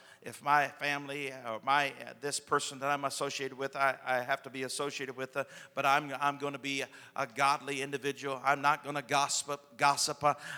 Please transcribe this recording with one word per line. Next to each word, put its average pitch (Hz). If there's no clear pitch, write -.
"if -
my 143
family 143
or 120
my, 139
uh, 120
this 139
person 143
that 139
I'm 143
associated 135
with, 135
I, 135
I 127
have 135
to 135
be 131
associated 131
with, 131
uh, 139
but 139
I'm, 139
I'm 143
gonna 139
be 135
a, 123
a 139
godly 139
individual. 139
I'm 139
not 147
gonna 143
gossip, 143
gossip. 143
Uh, 147